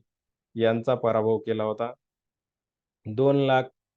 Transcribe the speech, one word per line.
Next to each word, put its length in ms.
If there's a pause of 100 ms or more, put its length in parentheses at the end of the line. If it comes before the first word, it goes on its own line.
(600)
यांचा 340
पराभव 420
केला 260
होता. 300 (1120)
दोन 300
लाख 280 (340)